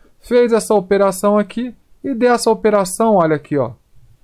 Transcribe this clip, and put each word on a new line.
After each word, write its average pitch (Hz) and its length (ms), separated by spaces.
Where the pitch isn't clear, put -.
Fez 240 340
essa 214 200
operação 196 640
aqui 220 380
e 277 120
dessa 240 340
operação, 214 640
olha 160 200
aqui, 147 220
ó, 120 160